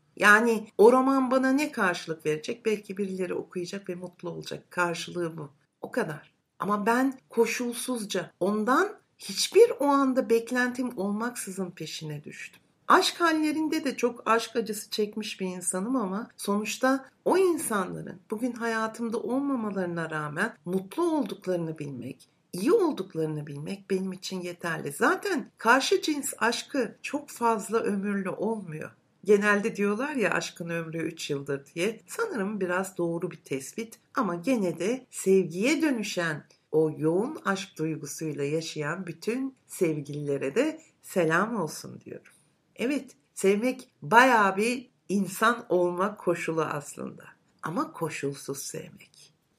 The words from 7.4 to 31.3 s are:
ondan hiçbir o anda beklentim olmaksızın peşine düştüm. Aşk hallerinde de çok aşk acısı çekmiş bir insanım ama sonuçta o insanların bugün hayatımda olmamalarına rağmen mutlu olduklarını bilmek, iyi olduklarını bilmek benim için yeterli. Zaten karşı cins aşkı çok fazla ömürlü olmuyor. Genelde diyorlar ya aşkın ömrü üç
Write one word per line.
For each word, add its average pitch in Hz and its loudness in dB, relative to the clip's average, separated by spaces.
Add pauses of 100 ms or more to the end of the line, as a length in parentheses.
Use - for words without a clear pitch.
ondan 214 2 (220)
hiçbir 415 4 (100)
o 285 2
anda 262 4
beklentim 247 0
olmaksızın 202 -4
peşine 151 -10
düştüm. - -16 (260)
Aşk 349 4
hallerinde 311 2
de 254 -2
çok 247 -2
aşk 226 2
acısı 214 -4
çekmiş 208 -4
bir 190 -2
insanım 185 -2
ama 208 -2
sonuçta 214 0 (160)
o 330 4
insanların 208 0 (100)
bugün 240 -2
hayatımda 226 -4
olmamalarına 202 -2
rağmen 156 -4 (100)
mutlu 190 -2
olduklarını 185 -2
bilmek, 139 -10 (240)
iyi 202 2
olduklarını 160 0
bilmek 156 -10
benim 190 0
için 185 -8
yeterli. 170 -6
Zaten 330 0
karşı 269 4
cins 294 -4
aşkı 233 -2
çok 294 -6
fazla 226 0
ömürlü 196 -2
olmuyor. 180 -6 (340)
Genelde 208 4
diyorlar 214 0
ya 202 2
aşkın 170 -4
ömrü 165 -6
üç 160 -6